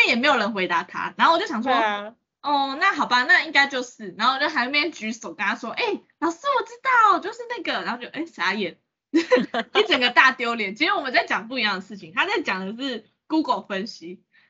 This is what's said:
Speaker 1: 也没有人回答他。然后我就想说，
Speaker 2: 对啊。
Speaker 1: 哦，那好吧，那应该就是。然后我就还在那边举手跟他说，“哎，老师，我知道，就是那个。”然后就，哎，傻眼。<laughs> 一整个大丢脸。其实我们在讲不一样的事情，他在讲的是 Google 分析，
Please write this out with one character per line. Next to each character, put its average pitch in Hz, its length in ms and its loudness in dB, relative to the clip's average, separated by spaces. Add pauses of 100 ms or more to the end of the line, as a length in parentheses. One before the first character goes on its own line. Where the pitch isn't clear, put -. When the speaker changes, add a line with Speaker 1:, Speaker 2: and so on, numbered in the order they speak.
Speaker 1:
也 262 80 2
没 247 120 2
有 277 100 4
人 220 160 0
回 185 140 -2
答 170 160 0
他。 175 340 -8
然 240 100 4
后 330 60 6
我 339 60 2
就 415 60 -2
想 247 160 -4
说， 262 120 0
Speaker 2:
对 233 80 4
啊。 208 340 -4 (260)
Speaker 1:
哦， 277 380 0
那 392 140 4
好 269 120 -2
吧， 247 180 2
那 330 200 4
应 320 80 -8
该 277 160 4
就 262 160 -6
是。 185 340 -14
然 220 120 0
后 269 60 0
我 262 40 -6
就 294 80 0
还 302 140 -2
在 240 60 0
那 269 40 -6
边 294 220 0
举 220 180 -8
手 185 220 -12
跟 202 120 -6
他 214 100 -2
说 220 200 -10
，“哎， - 80 -2 (360)
老 330 120 0
师， 330 60 -12 (200)
我 440 80 0
知 - 60 -20 (100)
道， 453 380 4
就 403 140 -8
是 466 60 -14 (100)
那 440 120 -8
个。” 247 220 -4
然 196 100 -4
后 247 80 -10
就， 240 60 -12
哎， 302 180 -8
傻 185 280 -4
眼。 196 240 -4 (340)
<laughs> - 0 -
一 330 760 2
整 294 120 2
个 247 120 2
大 269 200 6
丢 240 220 -2
脸。 214 220 -4
其 294 100 0
实 403 80 0
我 359 80 0
们 262 100 -6
在 339 140 2
讲 220 220 -4
不 262 100 -6
一 226 60 0
样 208 120 0
的 185 60 -8
事 202 160 -16
情， 170 180 -18
他 302 120 0
在 403 140 -2
讲 190 240 -4
的 226 160 -8
是 247 240 -6 (220)
Google 302 360 0
分 196 240 -6
析， - 360 -16 (260)